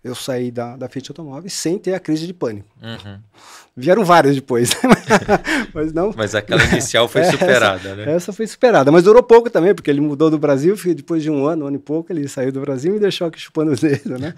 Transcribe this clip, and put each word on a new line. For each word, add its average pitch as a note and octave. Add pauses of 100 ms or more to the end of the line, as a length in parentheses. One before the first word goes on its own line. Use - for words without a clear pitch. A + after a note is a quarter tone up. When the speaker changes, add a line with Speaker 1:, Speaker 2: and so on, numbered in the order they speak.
Speaker 1:
eu B2
saí B2
da, A#2+
da C3
Fiat C3
Automóveis D#3+
sem F3
ter F#3
a F3+
crise D#3
de F#3
pânico. A2 (140)
Speaker 2:
Uhum. G#2 (560)
Speaker 1:
Vieram F3+
várias D#3
depois, B2 (500)
<laughs> A3
mas D#3
não. F#3
Speaker 2:
Mas G#2+
aquela A2+
inicial A#2+
foi -
Speaker 1:
<laughs> -
Essa, F3+
Speaker 2:
superada, G#2+
né? A2+
Speaker 1:
essa F3+
foi A3
superada, E3
mas E3+
durou A3
pouco A#3
também, F#3
porque D#3
ele C#3+
mudou D3+
do D#3
Brasil, D3
fi-, F3
depois D#3
de D#3
um C#3
ano, D#3
um C#3
ano C#3
e -
pouco, E3
ele D3
saiu C3
do C3+
Brasil C#3
e G#3
me G#3+
deixou F#3+
aqui D#3+
chupando D#3
o C3+
dedo, C#3+
né? D3+